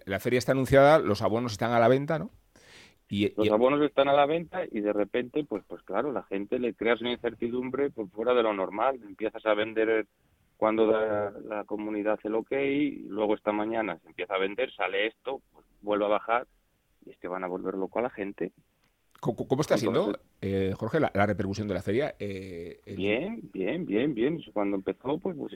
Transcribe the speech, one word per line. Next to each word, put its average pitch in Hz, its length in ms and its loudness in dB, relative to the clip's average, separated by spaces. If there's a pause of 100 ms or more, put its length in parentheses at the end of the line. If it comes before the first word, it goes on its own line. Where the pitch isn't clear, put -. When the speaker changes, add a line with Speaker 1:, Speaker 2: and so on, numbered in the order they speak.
Speaker 1:
la 95 140 -2
feria 123 200 0
está 131 140 2
anunciada, 135 440 8
los 104 240 0
abonos 113 300 0
están 117 220 -2
a 117 60 4
la 117 80 8
venta, 143 300 4
¿no? 170 140 -8 (800)
Y, 101 260 2
Speaker 2:
Los 107 100 4
Speaker 1:
y 104 60 4
Speaker 2:
abonos 127 300 6
están 139 260 2
a 139 60 4
la 143 120 6
venta 165 400 -2
y - 140 -6
de 104 120 0
repente, 123 520 -2
pues, 110 240 -6
pues - 160 -16
claro, 117 280 -2
la 104 120 -4
gente 101 340 -4
le 123 160 -2
creas 117 280 0
una 120 100 -2
incertidumbre, 123 800 -4
pues, 107 180 -8
fuera 113 240 0
de 123 80 4
lo 110 120 2
normal. 104 520 -2
Empiezas 107 400 -6
a 110 80 4
vender 110 540 0 (500)
cuando 110 300 4
da 107 440 2 (140)
la 107 200 -6
comunidad 107 580 -2
el 107 100 -4
ok, 110 200 -2
y 139 360 0 (200)
luego 104 260 0
esta 104 160 -2
mañana 104 480 -2
se - 80 -20
empieza 87 260 -8
a 95 60 2
vender, 101 340 -2
sale 98 320 -2
esto, 127 360 -8 (100)
pues, - 120 -20 (180)
vuelve 104 240 0
a - 20 2
bajar 113 400 0 (580)
y 85 60 -20
es - 60 -20
que - 100 -12
van 92 160 -4
a 92 40 -4
volver 95 280 -4
loco 95 240 -4
a 117 40 0
la 127 60 -2
gente. 98 420 -6 (680)
Speaker 1:
¿Cómo, 117 280 -6
cómo 135 140 0
está 160 160 2
siendo, 123 300 0
Speaker 2:
Entonces - 140 -4 (200)
Speaker 1:
eh, 95 340 0
Jorge, 110 240 -2
la, 127 140 0
la 98 120 4
repercusión 101 420 -2
de 101 60 -2
la 90 80 -2
feria? 123 380 -2
Eh, 95 640 -10
el 101 120 -12
Speaker 2:
Bien, 127 420 -2 (140)
bien, 110 320 -4
bien, 127 280 0
bien. 135 280 0 (120)
Cuando 101 220 0
empezó, 98 440 -4
pues, 185 180 -6
pues 117 180 -10